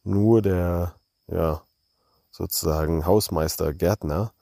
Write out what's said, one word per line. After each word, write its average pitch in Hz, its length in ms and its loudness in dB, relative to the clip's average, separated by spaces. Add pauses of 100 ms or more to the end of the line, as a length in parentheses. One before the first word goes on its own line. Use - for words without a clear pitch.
nur 104 400 4
der, 87 500 -2 (340)
ja, 82 340 -2 (680)
sozusagen 80 800 -2
Hausmeister, 82 640 0
Gärtner. 87 680 -2